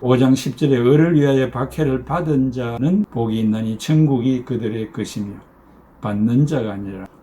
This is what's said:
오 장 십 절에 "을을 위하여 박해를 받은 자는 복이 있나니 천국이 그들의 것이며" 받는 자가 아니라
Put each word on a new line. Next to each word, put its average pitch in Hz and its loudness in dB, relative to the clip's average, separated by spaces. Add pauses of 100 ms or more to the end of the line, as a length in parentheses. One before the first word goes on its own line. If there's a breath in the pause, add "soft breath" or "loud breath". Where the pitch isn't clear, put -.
오 127 4
장 131 4
십 131 -4
절에 139 2
"을을 151 4
위하여 135 2
박해를 131 -4
받은 143 0
자는 127 -2
복이 113 -2
있나니 110 -2
천국이 131 2
그들의 110 -6
것이며" 101 -8 (680)
받는 113 2
자가 120 -4
아니라 98 -12 (160)